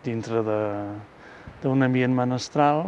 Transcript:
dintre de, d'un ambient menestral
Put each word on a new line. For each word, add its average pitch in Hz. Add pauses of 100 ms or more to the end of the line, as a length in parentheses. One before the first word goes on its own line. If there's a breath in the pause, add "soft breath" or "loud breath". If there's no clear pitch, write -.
dintre 113
de, 107 (1040 loud breath)
d'un 135
ambient 127
menestral 143